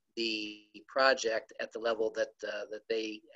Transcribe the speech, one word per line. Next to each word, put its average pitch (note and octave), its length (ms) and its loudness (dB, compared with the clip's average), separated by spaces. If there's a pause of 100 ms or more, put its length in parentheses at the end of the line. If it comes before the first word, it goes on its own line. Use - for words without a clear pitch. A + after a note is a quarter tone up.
(160)
the G#2+ 460 -4 (260)
project B2+ 720 2
at - 140 -6
the A2+ 60 -6
level A2 360 2
that, A2 180 0 (140)
uh, G#2 240 -4
that G#2+ 180 -12
they A2 320 -2 (140)